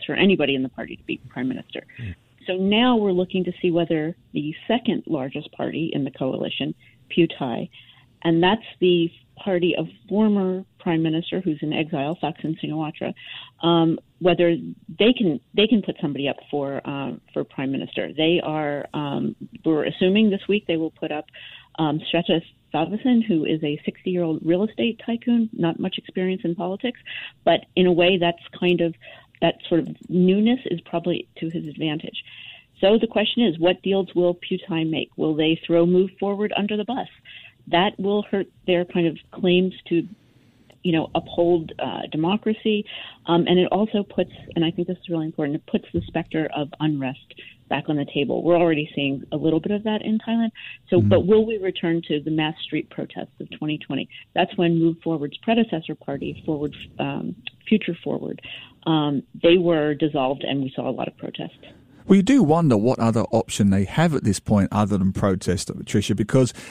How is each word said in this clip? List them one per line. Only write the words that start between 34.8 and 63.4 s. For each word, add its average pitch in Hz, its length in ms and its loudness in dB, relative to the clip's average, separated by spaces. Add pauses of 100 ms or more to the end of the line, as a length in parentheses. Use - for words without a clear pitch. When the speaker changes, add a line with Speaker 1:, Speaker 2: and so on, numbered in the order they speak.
Speaker 1:
make? 156 320 -2
Will 156 180 0
they 156 320 2
throw 170 200 4
Move 180 240 4 (100)
Forward 202 380 -2
under 208 180 -2
the 208 80 -2
bus? 240 240 -6 (600)
That 180 300 2
will 202 260 0
hurt 196 240 -2 (200)
their 175 160 2
kind 175 240 0
of 160 100 -2 (140)
claims 180 420 2 (140)
to, 165 180 0 (800)
you 180 80 0
know, 160 240 0
uphold, 170 640 0
uh, - 320 -6
democracy. 208 720 -2 (440)
Um, 170 200 4
and 180 100 4
it 180 140 4
also 208 320 0
puts, - 280 -4 (240)
and 165 100 0
I 165 60 -2
think 175 180 -6
this 180 80 -6
is - 100 -20
really 165 180 -4
important, 156 300 -4
it 156 160 -8
puts - 220 -4
the 175 140 -2
specter 160 460 -4
of 147 140 -4 (140)
unrest 139 540 -4 (340)
back 143 180 -4
on 156 80 -2
the 143 160 -2
table. 127 320 -2
We're 170 140 4
already 160 380 0
seeing 139 360 -4
a 156 60 -4
little 160 220 0
bit 190 120 -4
of 208 120 -4
that 214 180 -2
in 220 180 -2
Thailand. 226 300 -2 (400)
So, 185 80 4
Speaker 2:
Mm-hmm. 104 120 4
Speaker 1:
but 180 180 4
will 214 180 6
we 220 140 -4
return 180 480 -2
to 151 120 0
the 151 120 -6
mass 156 240 0 (100)
street - 240 -4
protests - 500 -12
of 151 120 -10
twenty 151 260 -6
twenty? - 320 -6 (240)
That's - 240 0
when 170 220 4
Move 165 240 2
Forward's 147 340 -4
predecessor 220 580 -2
party, 139 500 -10
Forward, 147 300 -4 (220)
um, 143 380 -6 (320)
Future 180 360 0
Forward, - 380 -6 (460)
um, 147 340 2 (220)
they 170 140 8
were 165 360 2
dissolved, 143 500 -2
and 139 200 -2
we 131 120 -6
saw 127 140 -4
a - 20 -2
lot 120 160 -4
of - 100 -12
protest. - 400 -12 (500)
Speaker 2:
Well, 190 80 8
you 196 80 6
do 262 180 6
wonder 156 340 6
what 110 220 2
other 113 260 2
option 110 460 2